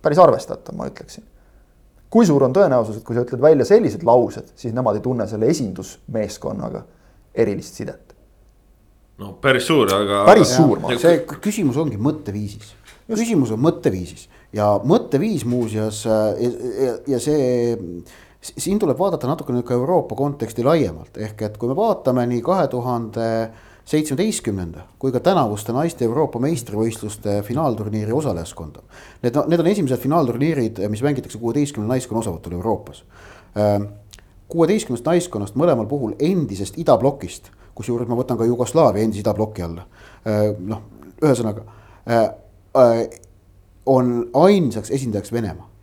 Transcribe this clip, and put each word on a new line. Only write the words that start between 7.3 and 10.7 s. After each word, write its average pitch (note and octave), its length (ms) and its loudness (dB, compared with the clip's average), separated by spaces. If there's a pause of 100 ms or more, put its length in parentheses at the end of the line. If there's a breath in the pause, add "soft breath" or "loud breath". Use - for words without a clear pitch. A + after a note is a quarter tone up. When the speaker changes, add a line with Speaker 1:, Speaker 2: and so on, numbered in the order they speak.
Speaker 1:
erilist G#2 460 -2
sidet? - 320 -12 (1080)
Speaker 2:
No G2 160 -14
päris C3 320 0
suur, D3 240 6
aga G2+ 320 2
Speaker 1:
Päris F3+ 300 8
Speaker 2:
aga E3 100 6
Speaker 1:
suur, A#2 160 4